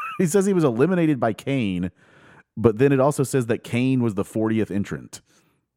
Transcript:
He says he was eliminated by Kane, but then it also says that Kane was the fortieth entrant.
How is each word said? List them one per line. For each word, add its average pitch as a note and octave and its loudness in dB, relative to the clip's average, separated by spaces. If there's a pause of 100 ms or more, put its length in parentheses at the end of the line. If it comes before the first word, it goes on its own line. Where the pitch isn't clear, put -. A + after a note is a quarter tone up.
(180)
He F#3+ 2
says F#3+ 2
he G3+ 2
was F3 2
eliminated D3+ 2
by A#2 0
Kane, G2 -2 (680)
but A2 4
then C#3 4
it C3+ 2
also C#3+ 2
says B2+ -2
that A2 -4
Kane B2+ 0
was A2 0
the F#2+ -2
fortieth A2 -2
entrant. E2+ -8 (540)